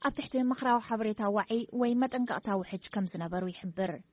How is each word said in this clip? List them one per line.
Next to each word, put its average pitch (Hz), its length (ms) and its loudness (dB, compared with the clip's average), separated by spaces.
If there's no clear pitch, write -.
ኣብ - 120 0
ትሕቲ 262 300 0
ምኽራዊ 254 380 4
ሓበሬታ 214 500 0
ዋዒ 214 280 2
ወይ 240 220 2
መጠንቀቕታ 247 640 0
ውሕጅ 185 300 -4
ከም 190 220 -2
ዝነበሩ 175 380 -4
ይሕብር። 180 460 -4